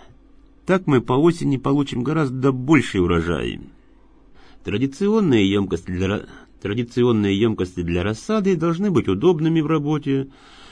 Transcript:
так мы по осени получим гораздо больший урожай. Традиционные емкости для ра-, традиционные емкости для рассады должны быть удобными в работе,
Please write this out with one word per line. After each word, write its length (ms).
так 220
мы 120
по 120
осени 460
получим 440
гораздо 480
больший 500
урожай. 600
Традиционные 840
емкости 420
для 180
ра-, 180
традиционные 800
емкости 420
для 200
рассады 540
должны 340
быть 180
удобными 520
в 60
работе, 640